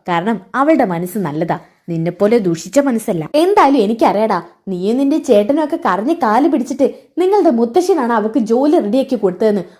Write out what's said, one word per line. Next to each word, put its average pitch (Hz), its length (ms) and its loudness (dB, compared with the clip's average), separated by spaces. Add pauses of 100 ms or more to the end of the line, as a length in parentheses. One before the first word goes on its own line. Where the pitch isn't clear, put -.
കാരണം 180 320 -2 (140)
അവളുടെ 285 300 2
മനസ്സ് 180 340 -6
നല്ലതാ, 160 400 -4 (300)
നിന്നെപ്പോലെ 175 500 0
ദുഷിച്ച 185 400 -4
മനസ്സല്ല." 220 560 -2
"എന്തായാലും 311 460 4
എനിക്കറിയാടാ, 208 600 0 (260)
നീയും 190 300 -2
നിന്റെ 277 200 0
ചേട്ടനും 269 460 2
ഒക്കെ 311 120 -4
കരഞ്ഞ് 226 380 -2
കാല് 262 340 2
പിടിച്ചിട്ട് 269 420 -2 (280)
നിങ്ങളുടെ 370 320 2
മുത്തശ്ശനാണ് 240 640 0
അവൾക്ക് 220 260 0
ജോലി 262 400 2
റെഡിയാക്കി 262 380 0
കൊടുത്തതെന്ന്. 208 440 0 (200)